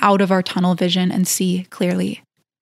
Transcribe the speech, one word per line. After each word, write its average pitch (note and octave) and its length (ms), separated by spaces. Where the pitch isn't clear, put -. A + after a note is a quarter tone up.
out G3 180
of G3 100
our F#3 140
tunnel F3+ 320
vision F3+ 340
and F#3 160
see F#3 440
clearly. F#3 520